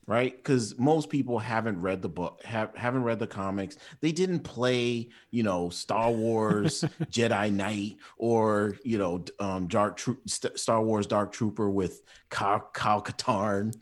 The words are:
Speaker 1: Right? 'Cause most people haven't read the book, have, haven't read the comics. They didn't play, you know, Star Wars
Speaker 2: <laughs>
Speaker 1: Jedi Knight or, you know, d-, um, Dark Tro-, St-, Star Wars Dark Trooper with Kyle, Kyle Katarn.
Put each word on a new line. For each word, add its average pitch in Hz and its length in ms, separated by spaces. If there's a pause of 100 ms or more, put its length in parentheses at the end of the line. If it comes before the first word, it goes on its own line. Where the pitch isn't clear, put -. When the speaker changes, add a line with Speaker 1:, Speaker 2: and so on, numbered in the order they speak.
Speaker 1:
Right? 123 380
'Cause 120 320
most 147 320
people 123 300
haven't 110 420
read 92 220
the 95 80
book, 82 340
have, 110 320
haven't 123 260
read 117 160
the 110 80
comics. 98 520 (240)
They 160 100
didn't 175 280
play, 120 680 (220)
you 117 120
know, 87 280
Star 113 420
Wars 110 720 (140)
Speaker 2:
<laughs> 160 120
Speaker 1:
Jedi 107 400
Knight 101 460 (220)
or, 107 680
you 110 140
know, 90 220
d-, 85 200
um, 95 280
Dark 104 280
Tro-, - 300
St-, - 320
Star 113 260
Wars 107 220
Dark 104 260
Trooper 107 380
with 95 320 (260)
Kyle, 104 460
Kyle 107 260
Katarn. 104 800